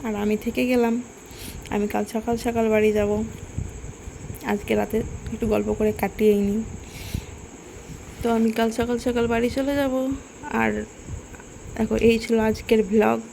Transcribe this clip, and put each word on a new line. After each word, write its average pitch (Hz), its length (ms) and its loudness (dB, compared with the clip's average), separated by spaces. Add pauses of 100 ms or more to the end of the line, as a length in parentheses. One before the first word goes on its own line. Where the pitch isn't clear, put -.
আর 220 100 -2
আমি 208 220 2
থেকে 240 300 0
গেলাম। 240 360 4 (680)
আমি 208 180 0
কাল 208 160 0
সকাল 226 320 -2
সকাল 233 320 0
বাড়ি 214 240 4
যাব, 208 300 2 (1200)
আজকে 208 280 0
রাতে 208 240 0 (340)
একটু 226 140 -4
গল্প 208 320 2
করে 214 140 2
কাটিয়েই 208 480 4
নিই। 202 220 0 (1600)
তো 233 80 0
আমি 226 200 4
কাল 226 200 2
সকাল 240 280 0
সকাল 240 280 0
বাড়ি 233 240 2
চলে 269 260 0
যাব। 262 320 2 (440)
আর 156 320 0 (960)
দেখো, 220 180 0
এই 226 220 6
ছিল 226 200 2
আজকের 220 440 2
ভ্লগ। 220 380 4 (120)